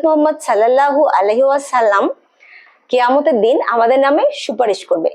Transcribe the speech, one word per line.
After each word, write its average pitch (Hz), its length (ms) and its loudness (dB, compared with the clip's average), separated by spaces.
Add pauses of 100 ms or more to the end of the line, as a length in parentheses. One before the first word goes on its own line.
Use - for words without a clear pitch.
মুহাম্মদ 302 340 2
সাল্লাল্লাহু 269 640 0
আলাইহি 214 380 0
ওয়াসাল্লাম 254 640 0 (800)
কিয়ামতের 254 520 0
দিন 254 200 2
আমাদের 233 380 0
নামে 320 320 2
সুপারিশ 220 540 -4
করবে। 165 300 -2